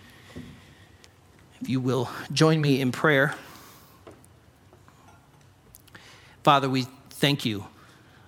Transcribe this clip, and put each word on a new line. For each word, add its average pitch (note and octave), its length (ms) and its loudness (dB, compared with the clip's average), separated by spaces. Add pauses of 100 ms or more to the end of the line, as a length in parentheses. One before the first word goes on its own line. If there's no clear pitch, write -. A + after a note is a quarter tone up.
(1600)
If - 80 -10
you C3 120 -2
will B2+ 280 -2 (240)
join D#3 280 4
me C#3 200 2
in B2+ 120 0
prayer. D3 420 2 (3000)
Father, C#3 260 4
we C3 180 -2 (240)
thank C#3+ 340 0
you. G#2 220 -4 (600)